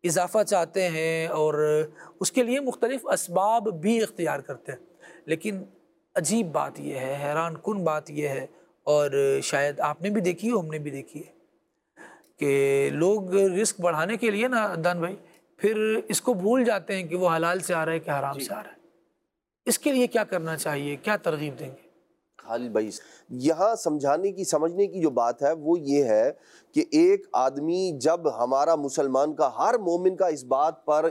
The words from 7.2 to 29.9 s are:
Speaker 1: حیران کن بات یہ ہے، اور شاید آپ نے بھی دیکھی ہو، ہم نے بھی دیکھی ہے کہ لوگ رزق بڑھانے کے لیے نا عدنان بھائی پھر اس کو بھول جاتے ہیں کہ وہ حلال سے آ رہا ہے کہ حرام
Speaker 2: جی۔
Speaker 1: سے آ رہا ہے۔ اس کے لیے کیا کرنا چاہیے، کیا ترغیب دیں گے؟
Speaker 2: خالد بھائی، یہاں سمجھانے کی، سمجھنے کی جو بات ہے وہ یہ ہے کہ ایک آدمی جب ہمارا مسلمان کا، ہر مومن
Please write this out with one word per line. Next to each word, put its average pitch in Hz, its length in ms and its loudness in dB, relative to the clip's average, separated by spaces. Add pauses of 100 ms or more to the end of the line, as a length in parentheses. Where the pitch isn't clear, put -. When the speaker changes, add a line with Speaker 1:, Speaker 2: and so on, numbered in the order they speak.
Speaker 1:
حیران 160 320 -2
کن 202 280 -4
بات 151 260 -2
یہ 147 180 -4
ہے، 135 180 -6 (360)
اور 139 600 2
شاید 143 380 -2
آپ 151 220 -2
نے 202 80 -2
بھی 214 100 0
دیکھی 180 300 -2
ہو، 226 100 0
ہم 165 60 -8
نے 156 120 -8
بھی 147 120 -8
دیکھی 139 300 -12
ہے - 160 -20 (1000)
کہ 139 540 2
لوگ 185 420 0
رزق 196 460 2
بڑھانے 175 360 0
کے 220 140 0
لیے 214 180 2
نا 220 240 0
عدنان 175 260 0
بھائی 175 180 -4 (400)
پھر 220 520 2
اس 208 120 0
کو 247 140 2
بھول 226 300 2
جاتے 196 320 0
ہیں 190 60 -4
کہ 165 140 -6
وہ 180 200 2
حلال 175 240 0
سے 180 140 -2
آ 160 100 0
رہا 160 80 -2
ہے 165 60 -2
کہ 160 120 -8
حرام 139 280 -2
Speaker 2:
جی۔ 135 60 -6
Speaker 1:
سے - 100 -8
آ 208 80 -10
رہا - 80 -18
ہے۔ - 60 -20 (880)
اس 240 140 0
کے 294 140 0
لیے 247 140 4
کیا 220 180 0
کرنا 165 320 -4
چاہیے، 143 400 -4
کیا 208 200 -2
ترغیب 151 420 -4
دیں 143 100 -12
گے؟ - 160 -20 (600)
Speaker 2:
خالد 120 240 -6
بھائی، 107 200 -2 (400)
یہاں 160 440 0
سمجھانے 156 580 0
کی، 185 120 -6
سمجھنے 170 420 0
کی 180 140 -6
جو 156 100 2
بات 120 320 0
ہے 143 100 2
وہ 160 280 0
یہ 143 240 2
ہے 113 280 4 (400)
کہ 151 180 2
ایک 180 420 4
آدمی 156 680 0
جب 147 440 0
ہمارا 139 300 4
مسلمان 143 600 0
کا، 139 240 2
ہر 220 200 2
مومن 180 380 0